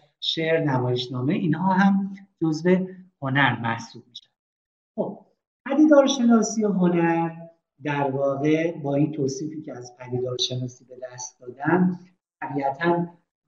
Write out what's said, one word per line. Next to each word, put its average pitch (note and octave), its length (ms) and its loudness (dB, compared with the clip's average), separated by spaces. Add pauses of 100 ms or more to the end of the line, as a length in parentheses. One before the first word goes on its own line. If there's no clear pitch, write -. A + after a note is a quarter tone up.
(200)
شعر، D#3+ 440 0
نمایشنامه، B2+ 720 -2
اینها F3+ 380 0
هم G3 440 2 (260)
جزو E3+ 440 2 (360)
هنر C3+ 380 2
محسوب A#2 480 -8
می‌شن. - 200 -20 (640)
خب، - 320 -8 (400)
پدیدارشناسی C4 960 4
هنر E3+ 880 0 (340)
در C#3+ 280 -2
واقع D3 680 0
با C#3 160 -2
این D3 180 2
توصیفی C#3+ 500 -6
که C#3+ 100 -14
از B2 260 -18
پدیدارشناسی B2 880 -6
به B2+ 180 -20
دست B2 380 -16
دادم، D#3 600 0 (400)
طبیعتاً C#3+ 680 -2 (420)